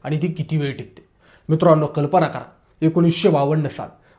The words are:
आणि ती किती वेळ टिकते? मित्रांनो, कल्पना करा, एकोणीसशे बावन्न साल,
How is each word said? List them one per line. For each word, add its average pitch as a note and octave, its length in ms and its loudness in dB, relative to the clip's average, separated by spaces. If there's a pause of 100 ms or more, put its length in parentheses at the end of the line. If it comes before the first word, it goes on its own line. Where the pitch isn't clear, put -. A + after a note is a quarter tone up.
आणि D3 180 -4
ती F3 40 0
किती D#3+ 300 -6
वेळ C#3 200 -4
टिकते? - 280 -18 (440)
मित्रांनो, D#3 380 4
कल्पना D3+ 400 0
करा, C3 160 -10 (400)
एकोणीसशे E3 460 2
बावन्न C#3+ 400 0
साल, - 200 -10 (300)